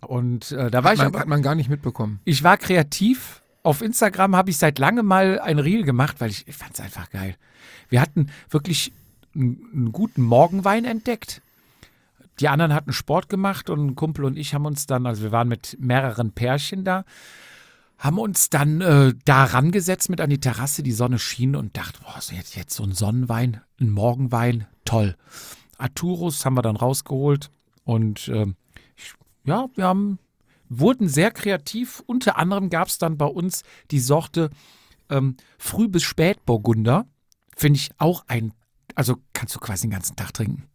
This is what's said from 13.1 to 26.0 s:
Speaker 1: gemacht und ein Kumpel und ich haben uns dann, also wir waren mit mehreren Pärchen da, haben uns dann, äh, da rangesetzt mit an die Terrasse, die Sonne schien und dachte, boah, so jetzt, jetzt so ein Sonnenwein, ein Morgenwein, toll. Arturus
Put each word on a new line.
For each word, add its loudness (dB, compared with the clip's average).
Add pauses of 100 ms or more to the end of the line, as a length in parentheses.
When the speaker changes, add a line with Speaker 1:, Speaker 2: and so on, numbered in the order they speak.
Speaker 1:
gemacht -4
und -2
ein -2
Kumpel -4
und -2
ich -8
haben -2
uns -6
dann, -2
also -4
wir -4
waren 2
mit -6
mehreren -2
Pärchen -4
da, -2 (960)
haben 0
uns -2
dann, 2
äh, 8 (120)
da 8
rangesetzt 2
mit -2
an 0
die 2
Terrasse, -2
die -2
Sonne 0
schien -2
und -8
dachte, -12
boah, -18
so -12
jetzt, -12
jetzt -10
so -8
ein -2
Sonnenwein, -2 (220)
ein 2
Morgenwein, 0 (180)
toll. 0 (600)
Arturus -4